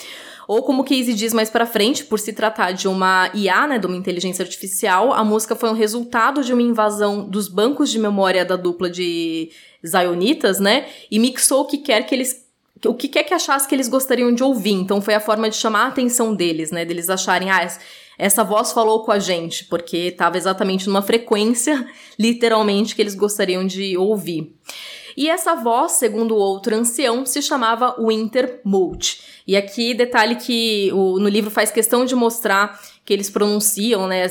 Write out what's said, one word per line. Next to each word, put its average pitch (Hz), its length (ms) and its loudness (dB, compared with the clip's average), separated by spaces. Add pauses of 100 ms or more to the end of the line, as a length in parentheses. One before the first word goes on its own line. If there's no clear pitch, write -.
(460)
Ou 214 160 0
como 269 220 0
Casey 254 300 2
diz 220 180 -2
mais 220 180 0
pra 226 160 0
frente, 226 380 0
por 214 160 -2
se 220 120 -8
tratar 220 400 -2
de 185 140 -4
uma 185 480 2
I 202 140 0
A, 208 180 4
né, 269 120 0
de 185 80 -2
uma 180 100 -4
inteligência 180 480 -4
artificial, 196 680 0
a 220 120 2
música 214 320 0
foi 233 120 -2
um 220 60 0
resultado 240 680 0
de 240 80 -2
uma 240 100 2
invasão 208 680 0
dos 196 200 -4
bancos 226 420 0
de 220 80 -2
memória 196 460 2
da 180 100 0
dupla 180 340 -2
de 170 600 -4 (340)
zionitas, 185 760 2
né, 214 260 2 (240)
e 208 80 2
mixou 262 440 2
o 285 40 -2
que 285 120 -4
quer 247 280 0
que - 80 0
eles, 254 320 -4 (380)
o 240 100 2
que 254 140 -6
quer 294 160 0
que 370 100 -2
achasse 277 320 0
que - 80 0
eles 262 140 -2
gostariam 247 440 2
de 240 120 2
ouvir. 220 280 0
Então 196 280 0
foi 208 140 0
a 214 60 2
forma 220 300 0
de 214 60 -8
chamar 220 280 0
a 262 40 0
atenção 240 440 0
deles, 165 380 -2
né, 170 140 -4
deles 170 260 -6
acharem, 185 400 0
"Ah, 180 140 4
es-, 180 160 -10 (360)
essa 202 280 2
voz 214 280 0
falou 220 300 2
com - 80 -4
a 208 80 4
gente", 170 460 -4
porque 175 480 -4
tava 180 260 0
exatamente 190 480 0
numa 196 160 2
frequência, 233 840 0 (100)
<laughs> - 180 -20
literalmente, 220 800 2
que 220 80 0
eles 202 140 -2
gostariam 190 500 0
de 190 300 -2
ouvir. 175 580 -2 (600)
E 294 140 0
essa 339 240 0
voz, 240 380 0
segundo 220 420 0
o 214 40 2
outro 196 380 0
ancião, 233 480 0
se 294 160 -4
chamava 247 580 0
Wintermute. 220 1200 -2 (240)
E 190 100 2
aqui, 233 380 0
detalhe 240 420 2
que 226 560 0
o, 190 260 2
no 202 100 2
livro 208 220 0
faz 214 200 0
questão 240 340 2
de 262 100 -2
mostrar 208 640 0 (240)
que 202 120 0
eles 196 160 -4
pronunciam, 208 760 0
né, 185 240 0